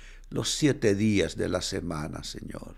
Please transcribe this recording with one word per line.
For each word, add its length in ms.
los 200
siete 460
días 420
de 120
la 120
semana, 600
Señor. 540